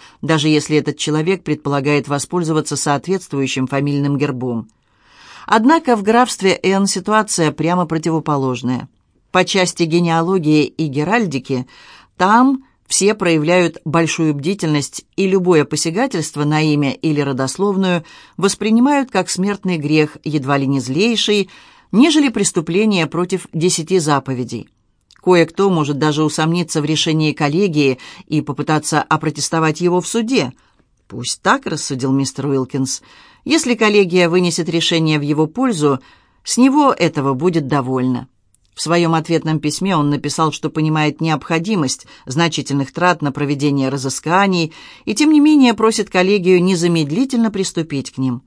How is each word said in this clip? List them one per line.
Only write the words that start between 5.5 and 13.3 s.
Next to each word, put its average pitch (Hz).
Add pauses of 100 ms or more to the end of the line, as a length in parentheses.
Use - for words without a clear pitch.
в 208
графстве 214
Н 196
ситуация 196
прямо 170
противоположная. 139 (420)
По 185
части 180
генеалогии 165
и -
геральдики 143 (480)
там 247 (220)
все 202
проявляют 170